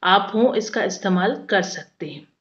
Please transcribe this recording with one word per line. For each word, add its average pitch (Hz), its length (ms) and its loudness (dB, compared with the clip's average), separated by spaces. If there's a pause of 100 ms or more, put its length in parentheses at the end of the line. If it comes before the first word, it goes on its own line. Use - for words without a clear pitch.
आप 196 320 4
हों, 233 200 4
इसका 220 280 -2
इस्तेमाल 190 640 -2
कर 196 120 2
सकते - 440 -10
हैं। 147 220 -14 (140)